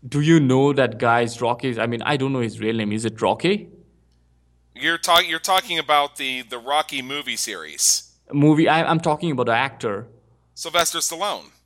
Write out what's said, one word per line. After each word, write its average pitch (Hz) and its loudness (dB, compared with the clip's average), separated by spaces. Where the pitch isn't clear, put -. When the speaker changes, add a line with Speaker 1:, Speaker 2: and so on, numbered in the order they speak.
Speaker 1:
do 143 0
you 160 6
know 135 4
that 123 2
guy's 117 2
Rocky's, 120 -2
I 110 0
mean, 117 -4
I 147 -2
don't 135 -2
know 131 -2
his 110 -4
real 110 -2
name. 107 -2
Is 110 -4
it 110 -6
Rocky? 165 0
Speaker 2:
You're 156 -2
talk-, 175 4
you're 160 -4
talking 185 0
about 147 0
the, 131 -6
the 120 -10
Rocky 139 -4
movie 131 -8
series. 80 -4
Speaker 1:
Movie, 147 4
I, 156 2
I'm 160 2
talking 165 -2
about 123 -2
the 117 0
actor. 113 -4
Speaker 2:
Sylvester 170 -2
Stallone. 170 -6